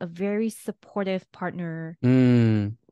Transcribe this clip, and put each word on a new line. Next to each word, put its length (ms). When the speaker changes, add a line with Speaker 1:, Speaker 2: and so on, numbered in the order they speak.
Speaker 1:
a 60
very 420
supportive 840
partner 720
Speaker 2:
Mm. 760